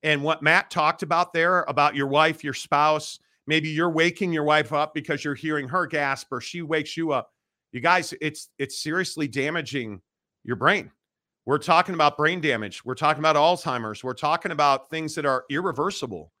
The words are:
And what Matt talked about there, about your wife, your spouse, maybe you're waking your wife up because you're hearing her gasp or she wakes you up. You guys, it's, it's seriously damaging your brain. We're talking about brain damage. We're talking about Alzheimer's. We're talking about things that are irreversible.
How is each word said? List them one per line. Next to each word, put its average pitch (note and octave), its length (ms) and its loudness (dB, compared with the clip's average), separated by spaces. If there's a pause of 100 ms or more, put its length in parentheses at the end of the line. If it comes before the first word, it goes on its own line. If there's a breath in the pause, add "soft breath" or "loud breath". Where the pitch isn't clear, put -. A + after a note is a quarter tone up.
And D3+ 180 2
what D#3 200 -2
Matt E3 280 4
talked E3 320 0
about E3 300 0
there, E3+ 340 2
about C#3+ 300 2
your C#3 100 0
wife, D#3 380 2
your C#3 100 -6
spouse, D3+ 640 0 (300)
maybe D#3 200 0
you're D#3+ 220 0
waking E3+ 420 2
your D3+ 120 0
wife D3+ 280 2
up D3+ 220 -2
because C#3+ 300 -4
you're D3 100 -4
hearing D3+ 340 -4
her F3 180 -2
gasp C#3+ 440 -2
or B2 100 -6
she E3+ 220 -10
wakes D#3 340 -4
you E3 140 -2
up. C3 220 -2 (400)
You B2+ 80 -8
guys, E3+ 400 2
it's, D3+ 380 -6
it's C#3 200 -6
seriously D#3+ 480 -4
damaging C3 760 -4 (440)
your A#2+ 120 -4
brain. D#3+ 360 2 (540)
We're C#3 120 2
talking F3+ 360 4
about D3 220 4
brain E3 240 0
damage. A2+ 440 -4
We're B2+ 100 -6
talking D3 260 0
about D#3 140 4
Alzheimer's. C3+ 680 0
We're B2+ 80 -4
talking E3 400 -2
about C#3+ 380 2
things D#3 260 -6
that D3+ 80 -4
are C3 260 0
irreversible. C#3 800 -4 (100)